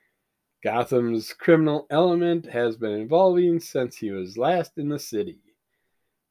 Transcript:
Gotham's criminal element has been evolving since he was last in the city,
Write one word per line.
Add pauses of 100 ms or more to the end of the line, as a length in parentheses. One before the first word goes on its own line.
(640)
Gotham's
criminal
element
has
been
evolving
since
he
was
last
in
the
city, (920)